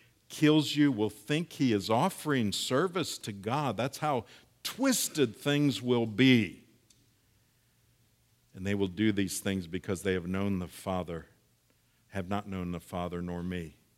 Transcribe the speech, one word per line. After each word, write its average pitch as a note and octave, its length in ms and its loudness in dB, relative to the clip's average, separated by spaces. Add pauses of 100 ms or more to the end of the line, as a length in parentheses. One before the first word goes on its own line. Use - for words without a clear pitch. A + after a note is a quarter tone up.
(280)
kills D3+ 480 4
you D3 160 4
will G#2+ 180 0
think - 440 -4
he C3 200 2
is G2 160 0
offering C3 600 2
service E3+ 640 -2
to - 140 -10
God. A2 460 -2
That's - 220 -4
how D3 260 0 (360)
twisted F3 720 0
things C#3+ 460 0
will B2 240 2
be. A2+ 580 4 (1900)
"And F#2 140 -8
they G2+ 80 0
will G2 140 0
do G#2+ 220 2
these G2 280 0
things F#2+ 260 -2
because F2 380 -6
they F#2+ 100 2
have F2 140 -4
known G2 320 -2
the F2 80 -6
Father, F2 640 -6 (800)
have F#2+ 180 -8
not G2+ 200 -4
known F2+ 240 -4
the F2 80 -6
Father F2 420 -6
nor F2 200 -6
me. F2 360 -8 (200)